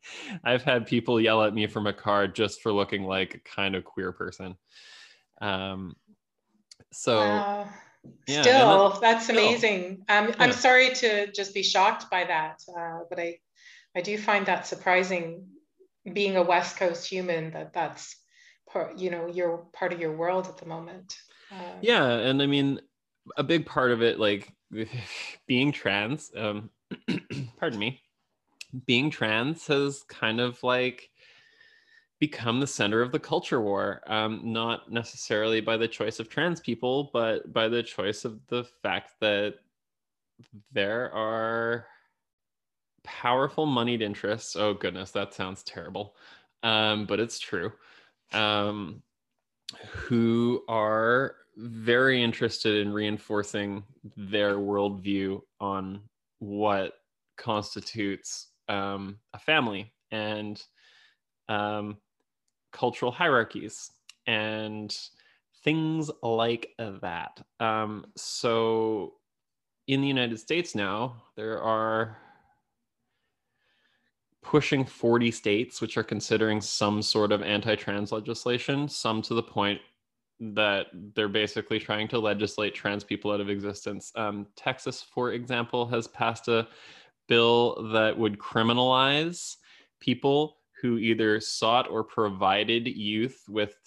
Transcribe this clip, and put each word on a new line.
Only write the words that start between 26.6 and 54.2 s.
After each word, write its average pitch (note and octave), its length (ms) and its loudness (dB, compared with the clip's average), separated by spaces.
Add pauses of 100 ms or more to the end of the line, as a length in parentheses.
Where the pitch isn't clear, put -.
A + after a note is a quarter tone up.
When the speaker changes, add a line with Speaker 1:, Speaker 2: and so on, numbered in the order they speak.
Speaker 1:
<clears throat> C#3 420 -10
pardon C3 200 -4
me, A#2 240 -4 (840)
being C3 240 4
trans A#2+ 580 -2
has C#3 360 0
kind A2+ 360 -2
of, B2 220 -2
like, B2 480 0 (1080)
become A#2+ 420 -2
the C#3 60 0
center A2 360 0
of B2 80 -2
the A#2+ 80 -2
culture D#3+ 420 -2
war, G2+ 460 -2
um, A2 340 -2 (120)
not A2+ 400 -4
necessarily A2 680 0
by A2+ 160 0
the A2+ 120 0
choice A2 320 -4
of A2+ 80 -8
trans E3 320 -2
people, C3 520 -2
but A2+ 400 -2
by A2+ 160 2
the A#2 140 0
choice G#2 420 -6
of A2 220 -10
the A#2+ 180 -4
fact - 560 -6
that G#2 360 2 (1160)
there A2 400 0
are A2+ 720 -2 (1200)
powerful C3+ 640 0
moneyed A#2+ 360 0
interests. G#2 540 -4
Oh G#2 180 2
goodness, F#2 380 -6
that G2 220 -4
sounds F#2+ 300 -8
terrible, F#2+ 520 -10 (460)
um, G#2+ 440 2
but G2 140 0
it's A#2 180 -4
true, F2+ 340 -6 (600)
um, G#2 720 0 (840)
who A#2 800 0
are A2+ 680 2 (200)
very A#2+ 640 2
interested A2+ 640 0
in G#2 60 -4
reinforcing G#2 920 -4 (320)
their G2+ 400 2